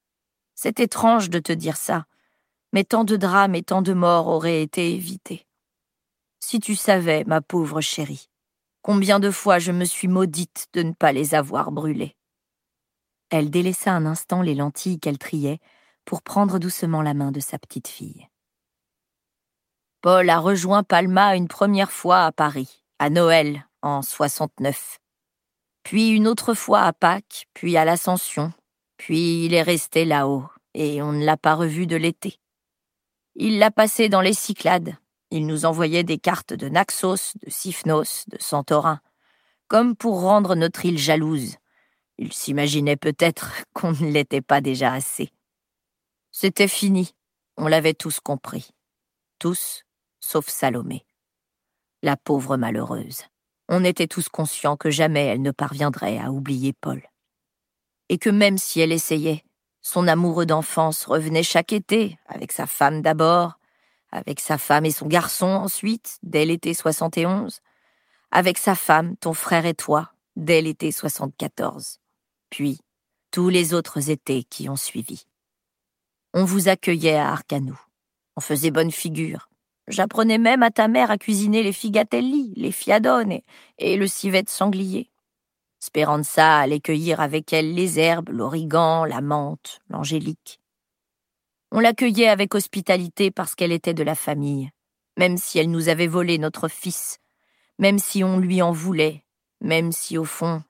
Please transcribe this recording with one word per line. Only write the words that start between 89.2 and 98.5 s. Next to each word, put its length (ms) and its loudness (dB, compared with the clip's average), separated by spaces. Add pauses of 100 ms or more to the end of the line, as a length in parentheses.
menthe, 600 -6 (100)
l'angélique. 680 -8 (1120)
On 100 0
l'accueillait 480 4
avec 260 2
hospitalité 760 -2
parce 240 -8
qu'elle 180 0
était 220 -2
de 80 -2
la 120 -2
famille, 560 -4 (480)
même 180 2
si 220 -4
elle 120 2
nous 180 -2
avait 180 2
volé 320 0
notre 300 -4
fils, 500 -10 (600)
même 200 4
si 260 -2
on 140 0
lui 240 2